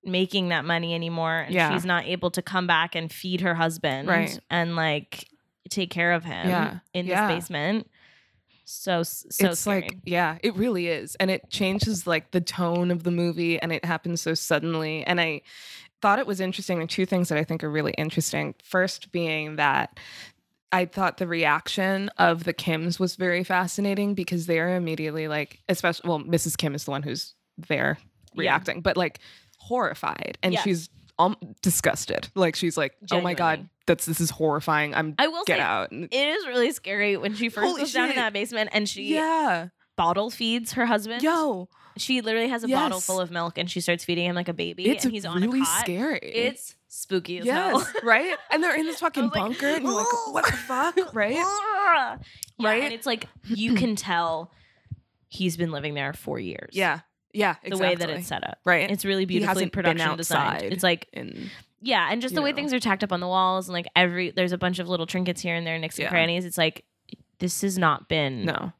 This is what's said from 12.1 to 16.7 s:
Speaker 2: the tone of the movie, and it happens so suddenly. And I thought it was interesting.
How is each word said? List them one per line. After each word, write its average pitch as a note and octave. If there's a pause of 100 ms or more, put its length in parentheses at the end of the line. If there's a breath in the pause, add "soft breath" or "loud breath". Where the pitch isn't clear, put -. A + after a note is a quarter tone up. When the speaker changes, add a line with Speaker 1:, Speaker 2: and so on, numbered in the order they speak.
Speaker 2:
the F3+
tone F3
of F3
the F3
movie, E3+
and E3
it -
happens E3+
so D#3+
suddenly. D#3+
And F3
I D#3+ (580 loud breath)
thought G3+
it C4+
was G3
interesting. F#3